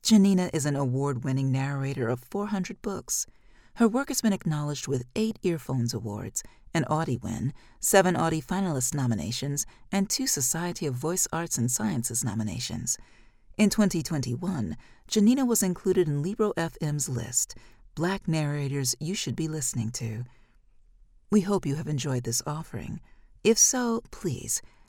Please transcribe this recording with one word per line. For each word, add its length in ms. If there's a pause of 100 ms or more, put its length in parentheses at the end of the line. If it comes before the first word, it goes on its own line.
Janina 500
is 140
an 80
award-winning 760
narrator 580
of 100
four 280
hundred 340
books. 440 (500)
Her 120
work 220
has 120
been 120
acknowledged 540
with 280
eight 260
Earphones 540
Awards, 480 (320)
an 100
Audie 320
win, 360 (260)
seven 360
Audie 260
finalist 520
nominations, 720 (260)
and 180
two 180
Society 580
of 80
Voice 400
Arts 240
and 140
Sciences 520
nominations. 760 (580)
In 140
twenty 320
twenty-one, 760 (300)
Janina 360
was 200
included 440
in 140
Libro 340
F 260
M's 280
list, 460 (400)
Black 320
Narrators 720
You 140
Should 220
Be 120
Listening 440
To. 320 (1080)
We 100
hope 240
you 100
have 120
enjoyed 360
this 240
offering. 540 (420)
If 160
so, 500
please 520 (280)